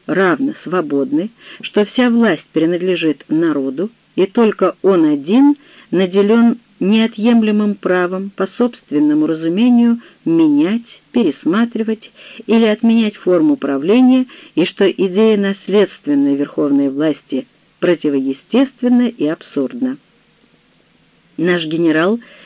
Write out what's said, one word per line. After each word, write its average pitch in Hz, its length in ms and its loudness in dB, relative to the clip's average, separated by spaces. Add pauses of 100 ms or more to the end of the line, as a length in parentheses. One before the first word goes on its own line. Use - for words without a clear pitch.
равно 175 460 -2 (100)
свободны, 151 680 -4 (320)
что - 240 -2
вся 247 240 0
власть 233 420 0
принадлежит 165 760 -2
народу, 151 600 -2 (260)
и 185 100 2
только 202 560 0
он 185 240 2
один 185 500 2 (340)
наделен 202 680 2 (240)
неотъемлемым 214 920 0
правом 185 600 -4
по 190 120 -4
собственному 151 760 -2
разумению 233 760 0 (260)
менять, 165 760 0 (100)
пересматривать 220 1000 -2 (340)
или 226 200 2
отменять 220 500 0
форму 156 400 0
правления, 233 680 2 (300)
и 165 100 2
что 190 240 0
идея 202 480 2
наследственной 190 1000 -2
верховной 143 540 -2
власти 139 580 -6 (320)
противоестественна 180 1300 -2
и 233 200 -4
абсурдна. 131 680 -6 (1400)
Наш 170 280 -2
генерал 165 540 0 (260)